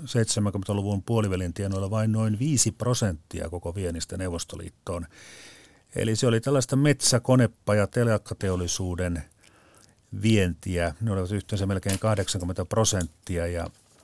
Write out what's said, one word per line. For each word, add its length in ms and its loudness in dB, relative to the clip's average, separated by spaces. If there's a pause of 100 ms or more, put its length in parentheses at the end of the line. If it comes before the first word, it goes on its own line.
seitsemänkymmentäluvun 960 0
puolivälin 520 0
tienoilla 360 -2
vain 220 0
noin 260 0
viisi 340 0
prosenttia 760 -2
koko 240 -8
viennistä 420 -6
Neuvostoliittoon. 920 -8 (920)
Eli 200 0
se 100 2
oli 140 4
tällaista 360 0
metsä-, 440 4
konepa- 540 4
ja 120 4
telakkateollisuuden 1400 0 (1000)
vientiä. 800 2
Ne 120 0
olivat 180 0
yhteensä 360 -2
melkein 320 0
kahdeksankymmentä 680 -2
prosenttia 840 0
ja, 200 -4 (380)